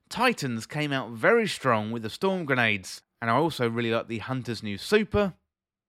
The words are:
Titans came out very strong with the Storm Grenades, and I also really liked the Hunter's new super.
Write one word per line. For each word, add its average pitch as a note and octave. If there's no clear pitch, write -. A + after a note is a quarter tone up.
Titans C3+
came D3
out B2
very F#3
strong A2
with A#2
the G#2+
Storm F#3
Grenades, A2+
and A#2
I A#2
also C3+
really A#2
liked A2+
the A2+
Hunter's A#2+
new G2+
super. G#3